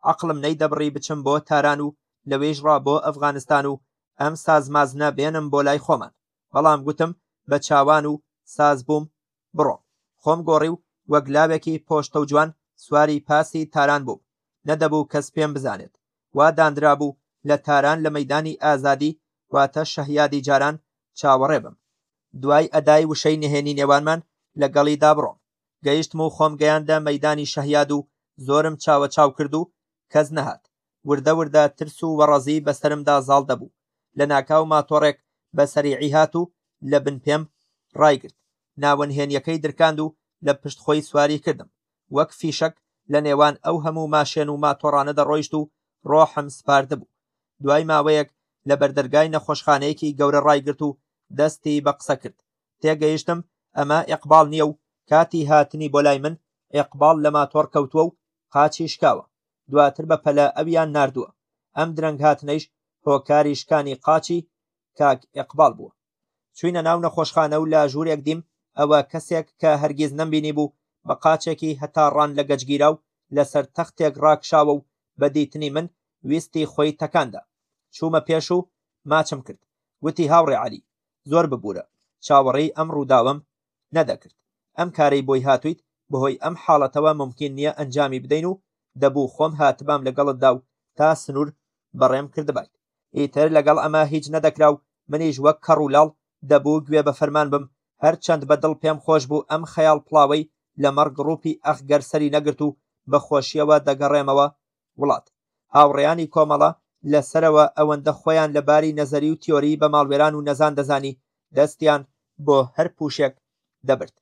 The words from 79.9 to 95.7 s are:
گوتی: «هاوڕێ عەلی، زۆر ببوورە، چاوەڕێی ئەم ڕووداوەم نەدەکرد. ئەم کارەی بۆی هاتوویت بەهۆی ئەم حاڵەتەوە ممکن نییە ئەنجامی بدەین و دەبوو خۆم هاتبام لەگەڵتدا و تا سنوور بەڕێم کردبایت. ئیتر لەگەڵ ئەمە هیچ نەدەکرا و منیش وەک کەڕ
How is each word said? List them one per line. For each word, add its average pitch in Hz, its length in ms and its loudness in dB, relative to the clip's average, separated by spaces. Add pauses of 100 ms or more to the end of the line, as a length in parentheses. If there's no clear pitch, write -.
گوتی: 156 280 -2
«هاوڕێ 160 320 4
عەلی، 104 220 -10 (420)
زۆر 165 200 2
ببوورە، 104 380 -8 (380)
چاوەڕێی 139 520 2
ئەم 160 200 -4
ڕووداوەم 135 440 2 (540)
نەدەکرد. - 420 -4 (420)
ئەم 175 200 -4
کارەی 143 300 2
بۆی 131 200 0
هاتوویت 147 320 0 (320)
بەهۆی 135 320 -2
ئەم 165 200 -6
حاڵەتەوە 151 500 2
ممکن 143 420 -8
نییە 143 220 -4
ئەنجامی 135 460 -4
بدەین 151 240 -2
و 190 120 -8 (360)
دەبوو 135 380 0
خۆم 156 260 -2
هاتبام 143 480 0
لەگەڵتدا 135 460 0
و 127 100 -6 (340)
تا 151 180 4
سنوور 147 340 -6 (440)
بەڕێم 131 400 0
کردبایت. 147 400 -8 (420)
ئیتر 143 400 0
لەگەڵ 147 280 4
ئەمە 156 280 2
هیچ 151 220 -6
نەدەکرا 156 380 2
و 147 100 -4 (280)
منیش 151 300 -4
وەک 151 260 4
کەڕ 156 160 2